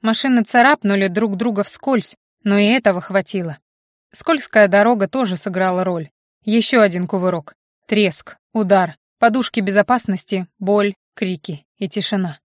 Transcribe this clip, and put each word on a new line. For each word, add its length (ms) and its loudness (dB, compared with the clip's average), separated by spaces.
Машины 420 0
царапнули 640 2
друг 280 -2
друга 260 -2
вскользь, 540 -4
но 140 2
и 80 4
этого 380 2
хватило. 560 -4
Скользкая 540 2
дорога 400 2
тоже 280 -2
сыграла 460 -2
роль. 260 -4
Еще 380 2
один 260 0
кувырок. 460 -4
Треск, 500 -2
удар, 440 2
подушки 400 2
безопасности, 880 -2
боль, 340 0
крики 520 -8
и 100 -6
тишина. 580 -4